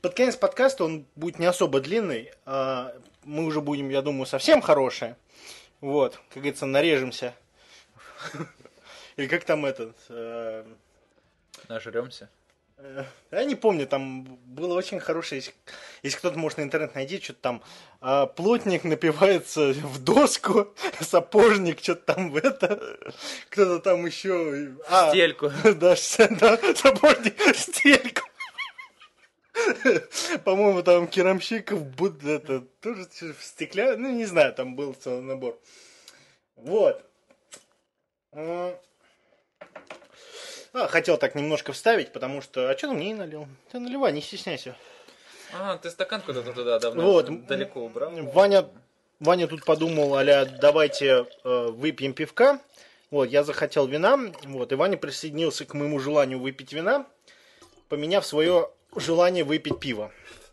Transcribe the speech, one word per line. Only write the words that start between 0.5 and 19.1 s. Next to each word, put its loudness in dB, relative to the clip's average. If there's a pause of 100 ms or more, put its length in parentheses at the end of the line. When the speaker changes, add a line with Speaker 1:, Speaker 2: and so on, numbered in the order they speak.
Speaker 1:
он -6 (120)
будет -8
не 2
особо 2
длинный, -4 (160)
а, -4 (300)
мы -6
уже -2
будем, -6
я -2
думаю, -4
совсем 2
хорошие. 0 (640)
Вот, 0 (140)
как -18
говорится, -6
нарежемся. 0 (1000)
<laughs> -18
Или -6
как -2
там 0
этот, -8 (120)
э, -10 (1040)
Speaker 2:
Нажремся. -10 (480)
Speaker 1:
э, -14 (260)
я -2
не -2
помню, 0
там -6 (200)
было -6
очень -4
хорошее, -6
если, -16 (480)
если -6
кто-то, -6
может, -6
на -6
интернет -6
найди, -8
что-то -16
там, -4 (380)
а, 2
плотник 0
напивается 2